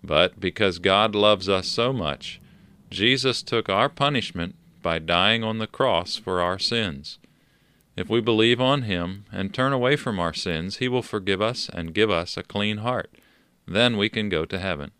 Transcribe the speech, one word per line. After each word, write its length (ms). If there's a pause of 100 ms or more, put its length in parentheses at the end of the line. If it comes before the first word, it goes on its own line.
But 340
because 400
God 380
loves 320
us 180
so 260
much, 480 (500)
Jesus 520
took 260
our 200
punishment 680 (260)
by 200
dying 420
on 160
the 80
cross 500
for 240
our 180
sins. 600 (800)
If 120
we 120
believe 400
on 220
Him 500
and 200
turn 200
away 240
from 240
our 120
sins, 440
He 120
will 140
forgive 400
us 260
and 240
give 180
us 260
a 80
clean 340
heart. 320 (560)
Then 300
we 120
can 200
go 160
to 140
heaven. 420